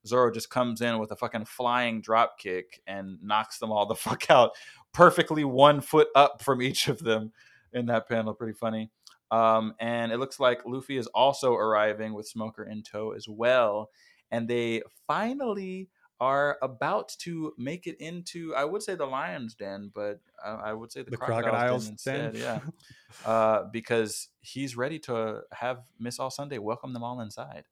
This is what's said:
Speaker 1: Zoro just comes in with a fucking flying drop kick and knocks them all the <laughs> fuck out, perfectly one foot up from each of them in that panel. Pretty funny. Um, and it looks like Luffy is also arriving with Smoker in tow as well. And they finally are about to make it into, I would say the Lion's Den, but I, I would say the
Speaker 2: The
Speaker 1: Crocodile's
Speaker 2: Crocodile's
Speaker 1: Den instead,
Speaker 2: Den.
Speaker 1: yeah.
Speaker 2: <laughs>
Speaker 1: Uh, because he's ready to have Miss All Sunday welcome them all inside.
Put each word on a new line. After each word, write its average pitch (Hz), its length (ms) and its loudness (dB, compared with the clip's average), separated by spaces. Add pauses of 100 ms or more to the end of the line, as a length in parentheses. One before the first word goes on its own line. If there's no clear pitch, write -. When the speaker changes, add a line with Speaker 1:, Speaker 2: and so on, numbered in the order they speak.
Speaker 1:
Zoro 120 260 4
just 110 200 -8
comes 120 300 -2
in 117 180 0
with 107 120 -6
a 104 40 -8
fucking 110 300 -8
flying 120 560 -2
drop 110 360 2
kick 90 480 -8
and 95 380 -10
knocks 107 340 -2
them 110 140 -6
all 104 160 2
the 110 80 -2
<laughs> - 120 -8
fuck - 220 -4
out, 127 220 8 (420)
perfectly 165 500 6
one 139 380 8
foot 151 320 4
up 139 300 6
from 127 180 2
each - 260 0
of 139 120 -2
them 110 320 0 (420)
in 123 140 -2
that 117 200 0
panel. 110 280 -2
Pretty 110 180 -8
funny. 110 380 -4 (400)
Um, 110 480 4
and 117 320 -2
it 117 80 -2
looks 135 200 -8
like 123 280 2
Luffy 131 300 -6
is 117 100 -4
also 131 480 2
arriving 107 580 0
with 107 140 -12
Smoker 110 360 -10
in 107 200 -12
tow 107 300 -8
as 104 140 -14
well. 110 640 2 (400)
And 117 180 -4
they 117 360 0 (240)
finally 196 840 -4 (300)
are 139 420 2
about 139 560 -4
to 165 400 -8
make 156 300 -8
it 165 120 -12
into, 170 540 -12
I 139 100 0
would 190 200 -4
say 202 100 -6
the 156 140 -4
Lion's 135 480 -6
Den, 101 400 -10
but 104 240 -6 (260)
I, 101 40 -8 (200)
I 107 40 -6
would 113 180 -12
say 139 100 -12
the 117 80 -14
Speaker 2:
The 117 80 -8
Speaker 1:
Crocodile's 113 280 -2
Speaker 2:
Crocodile's 117 400 0
Speaker 1:
Den 107 80 -12
instead, 117 400 -6
Speaker 2:
Den. 113 80 -8
Speaker 1:
yeah. 120 180 -4 (680)
Speaker 2:
<laughs> - 0 -
Speaker 1:
Uh, 110 380 4 (100)
because 113 560 -2 (100)
he's 127 380 -10
ready 139 220 -4
to 113 420 -4 (100)
have 120 280 -6 (200)
Miss 120 200 -8
All 135 120 -4
Sunday 143 280 -10
welcome 120 340 -6
them 120 100 -8
all 123 180 -8
inside. 113 500 -14